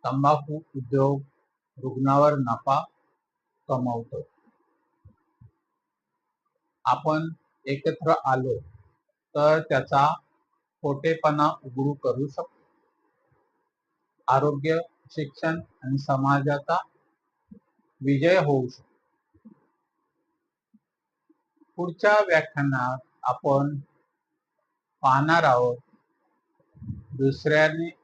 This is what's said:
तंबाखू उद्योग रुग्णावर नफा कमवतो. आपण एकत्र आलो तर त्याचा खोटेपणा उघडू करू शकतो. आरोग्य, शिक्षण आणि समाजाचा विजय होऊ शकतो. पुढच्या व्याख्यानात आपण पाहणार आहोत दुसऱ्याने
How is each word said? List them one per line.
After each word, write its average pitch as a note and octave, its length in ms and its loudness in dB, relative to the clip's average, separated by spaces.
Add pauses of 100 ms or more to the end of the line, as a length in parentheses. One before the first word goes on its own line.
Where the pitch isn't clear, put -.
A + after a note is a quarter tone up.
तंबाखू C#3+ 520 0 (200)
उद्योग C3+ 440 0 (580)
रुग्णावर C3+ 560 2
नफा C3+ 500 -2 (840)
कमवतो. B2 540 -6 (2500)
आपण D#3 440 0 (380)
एकत्र D3 460 -2 (120)
आलो B2+ 340 -2 (760)
तर D#3 260 4
त्याचा C#3+ 540 0 (680)
खोटेपणा D3 640 0 (180)
उघडू C3+ 280 -4
करू C3 360 -4
शकतो. - 280 -12 (1700)
आरोग्य, C#3+ 500 0 (320)
शिक्षण D#3+ 500 -6 (220)
आणि C3+ 160 -4
समाजाचा C#3+ 800 -2 (1200)
विजय C#3+ 380 2
होऊ C#3 300 0
शकतो. - 800 -20 (2250)
पुढच्या G3+ 500 2
व्याख्यानात C#3 720 0 (240)
आपण C#3 560 0 (1200)
पाहणार D3 420 4
आहोत B2 340 4 (1400)
दुसऱ्याने D#3 760 0 (160)